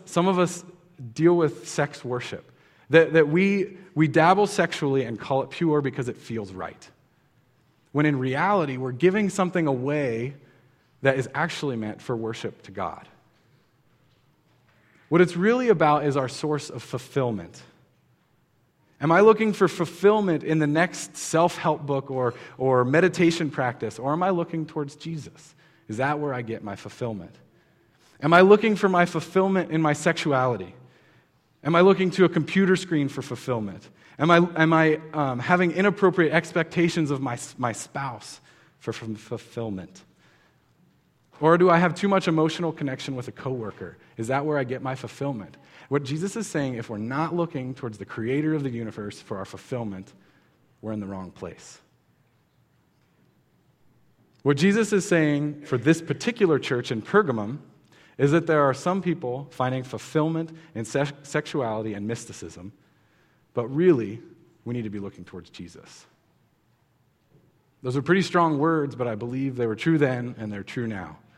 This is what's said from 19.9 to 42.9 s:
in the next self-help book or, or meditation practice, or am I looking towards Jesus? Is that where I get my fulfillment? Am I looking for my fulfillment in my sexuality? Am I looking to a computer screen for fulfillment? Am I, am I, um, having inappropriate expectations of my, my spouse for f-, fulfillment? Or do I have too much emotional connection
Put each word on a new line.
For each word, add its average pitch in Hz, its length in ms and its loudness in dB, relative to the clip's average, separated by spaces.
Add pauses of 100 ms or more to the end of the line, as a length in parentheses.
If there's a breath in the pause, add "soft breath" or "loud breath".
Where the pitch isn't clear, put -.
in 160 160 0
the 151 80 2
next 165 500 0
self-help 160 680 0
book 135 240 -4
or, 127 260 -2 (220 loud breath)
or 127 280 4
meditation 165 680 2
practice, 120 480 -4
or 135 140 -2
am 175 100 -2
I 190 60 2
looking 170 360 -4
towards 143 300 -8
Jesus? - 600 -14 (340 soft breath)
Is 107 80 -6
that 143 220 -2
where 147 140 -4
I 123 80 -6
get 113 220 -10
my 101 140 -10
fulfillment? 104 580 -10 (840 soft breath)
Am 151 100 2
I 175 100 10
looking 208 360 8
for 202 100 2
my 175 180 4
fulfillment 185 640 0
in 160 100 2
my 151 100 2
sexuality? 131 840 0 (920 soft breath)
Am 156 100 2
I 170 60 8
looking 185 300 6
to 190 120 4
a 165 60 6
computer 180 480 2
screen 147 320 -2
for 143 120 -6
fulfillment? 110 680 -6 (300 soft breath)
Am 160 120 4
I, 170 60 8 (180)
am 160 160 4
I, 160 300 4 (120)
um, 135 260 -2
having 180 320 2
inappropriate 185 600 2
expectations 165 800 0
of 135 80 -4
my, 123 180 -6 (200)
my 120 160 -2
spouse - 680 -12 (400 soft breath)
for 117 120 -8
f-, 110 260 -10
fulfillment? 107 840 -10 (1400 soft breath)
Or 165 160 6
do 180 120 6
I 165 80 6
have 175 160 4
too 202 140 -4
much 190 220 2
emotional 160 420 0
connection 135 460 -8